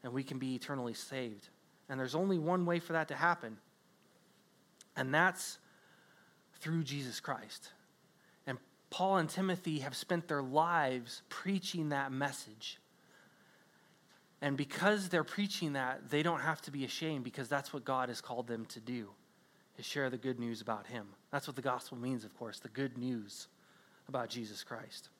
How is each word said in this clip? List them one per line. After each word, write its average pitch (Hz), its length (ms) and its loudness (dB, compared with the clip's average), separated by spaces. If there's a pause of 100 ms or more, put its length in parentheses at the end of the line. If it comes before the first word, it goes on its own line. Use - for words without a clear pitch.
and 123 80 -6
we 135 100 0
can 131 160 -4
be 131 160 0
eternally 123 400 -2
saved." 117 540 -6 (400)
And 135 100 -2
there's 131 160 0
only 185 240 4
one 175 260 4
way 170 140 4
for 165 140 -4
that 160 160 2
to 139 80 -4
happen, 143 420 2 (1400)
and 131 180 0
that's - 460 2 (1000)
through 160 240 0
Jesus 135 340 -4
Christ. - 520 -6 (760)
And 127 120 -2 (320)
Paul 190 280 4
and 160 100 4
Timothy 185 520 2
have 135 160 -4
spent 170 300 0
their 143 160 2
lives 135 880 2
preaching 180 600 0
that 139 240 0
message. 131 680 -4 (1600)
And 139 160 2
because 185 520 2
they're 170 160 4
preaching 196 480 0
that, 135 380 -2
they 147 120 4
don't 160 180 4
have 151 220 0
to - 80 -12
be 139 140 -2
ashamed, 143 400 -2
because 120 240 -6
that's 139 240 0
what 135 120 -6
God 127 240 2
has 117 120 -4
called 120 260 -4
them 113 200 -2
to - 140 -12
do, 113 280 -4 (680)
is 123 80 -12
share 135 260 2
the 123 60 -4
good 120 220 -2
news 117 220 -2
about 107 260 -4
him. 110 200 -8 (260)
That's 143 160 -2
what 131 80 -6
the 135 60 -6
gospel 123 360 0
means, 120 260 -2
of - 120 -16
course, 110 240 -8
the - 80 -14
good 127 300 -2
news 120 500 -4 (600)
about 123 200 -2
Jesus 110 340 -6
Christ. - 460 -12 (120)